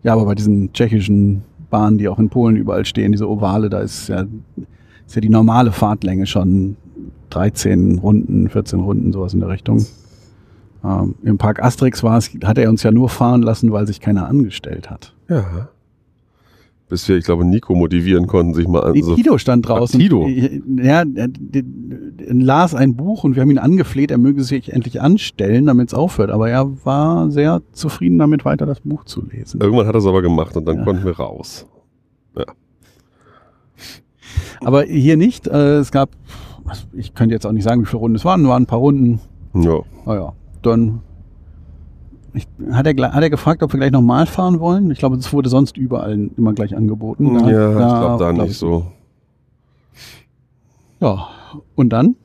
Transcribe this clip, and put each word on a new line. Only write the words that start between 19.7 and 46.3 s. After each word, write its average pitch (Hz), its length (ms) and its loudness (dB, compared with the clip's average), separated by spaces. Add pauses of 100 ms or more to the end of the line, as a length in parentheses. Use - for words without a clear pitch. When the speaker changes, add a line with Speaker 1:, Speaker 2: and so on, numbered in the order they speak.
Speaker 1:
draußen. 120 200 0
Speaker 2:
Tito. 165 300 4
Speaker 1:
Ich, 131 340 -4 (140)
ja, 135 260 2
er, 127 260 -4 (240)
er 135 100 -2 (720)
las 135 440 2
ein 131 180 2
Buch 180 300 -4
und 135 100 2
wir 127 80 2
haben 143 80 4
ihn 139 80 4
angefleht, 143 540 0
er 123 60 2
möge 139 260 2
sich 127 280 -6
endlich 120 300 -4
anstellen, 131 640 2
damit's 123 280 2
aufhört. 113 360 -2
Aber 110 180 0
er 135 360 -4
war 156 480 0
sehr 156 300 0 (100)
zufrieden 170 480 0
damit, 151 240 2
weiter 143 220 -2
das 139 160 -6
Buch 147 200 -8
zu - 240 -12
lesen. 107 340 -12
Speaker 2:
Irgendwann 107 280 2
hat 110 80 0
er's 101 100 2
aber 92 160 2
gemacht 85 340 0
und 80 120 -4
dann 80 100 -2
Speaker 1:
Ja. 107 60 -4
Speaker 2:
konnten 98 200 -2
wir 87 120 -4
raus. - 500 -12 (680)
Ja. - 80 -6 (2250)
Speaker 1:
Aber 135 200 2
hier 156 320 2
nicht. 202 320 0
Äh, 147 300 2
es 143 120 -2
gab, 139 200 0 (840)
ich 104 220 -14
könnte 113 200 0
jetzt 110 120 -6
auch 104 60 -4
nicht 107 120 -2
sagen, 117 180 2
wie 98 40 -2
viele 120 120 -6
Runden 113 160 0
es 107 100 -4
waren, 175 220 2
waren 127 160 2
ein 120 40 2
paar 117 120 -2
Runden. 127 400 2 (360)
Speaker 2:
Ja. 82 260 2 (240)
Speaker 1:
Naja, 101 300 -6 (280)
dann 117 380 0 (1300)
ich, - 120 -8 (240)
hat 127 160 0
er 156 60 2
gla-, 127 220 -2
hat 147 80 2
er 160 80 2
gefragt, 151 320 2
ob 147 100 -2
wir 143 60 -2
gleich 135 140 2
nochmal 127 340 4
fahren 180 340 0
wollen? 175 300 2
Ich 127 80 -4
glaube, 131 180 0
es 127 160 -6
wurde 135 160 0
sonst 135 300 2
überall 107 580 -4